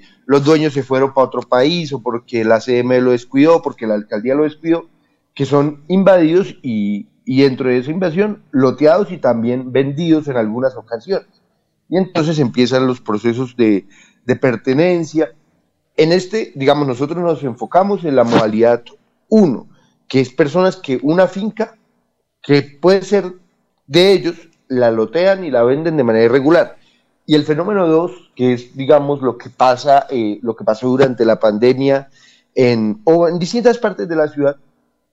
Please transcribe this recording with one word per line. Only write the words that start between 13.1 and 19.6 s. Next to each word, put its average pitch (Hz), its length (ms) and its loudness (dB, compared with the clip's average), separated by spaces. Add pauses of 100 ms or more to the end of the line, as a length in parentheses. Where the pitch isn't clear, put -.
de, 107 300 0 (360)
de 120 120 -2
pertenencia. 151 1000 -2 (640)
En 160 140 2
este, 185 440 -4
digamos, 143 320 0
nosotros 143 360 -4
nos 151 200 -2
enfocamos 170 600 -2
en 143 100 -2
la 123 80 4
modalidad 117 600 2 (460)
uno, 185 380 2 (400)